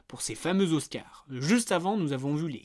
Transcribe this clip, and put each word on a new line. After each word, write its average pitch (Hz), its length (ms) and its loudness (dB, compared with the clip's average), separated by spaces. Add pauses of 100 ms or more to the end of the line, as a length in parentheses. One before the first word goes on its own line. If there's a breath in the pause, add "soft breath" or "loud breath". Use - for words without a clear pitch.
pour - 140 -12
ces - 140 -4
fameux 180 380 2
Oscars. - 580 -4
Juste 160 420 2
avant, 185 240 2
nous 156 160 0
avons 135 220 -2
vu 160 140 -2
les 127 160 -10